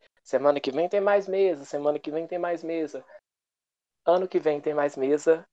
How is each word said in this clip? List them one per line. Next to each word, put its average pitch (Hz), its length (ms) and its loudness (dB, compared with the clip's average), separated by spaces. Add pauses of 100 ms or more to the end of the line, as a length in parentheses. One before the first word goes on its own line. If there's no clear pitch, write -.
(240)
Semana 143 360 0
que 139 100 -4
vem 151 180 0
tem 202 140 -2
mais 202 260 2
mesa, 185 380 0
semana 147 320 -2
que 147 140 -12
vem 165 160 -6
tem 175 100 -6
mais 175 260 -4
mesa. 156 400 -6 (1000)
Ano 180 220 4
que - 120 -2
vem 147 220 0
tem 151 120 -2
mais 143 220 0
mesa. 147 580 2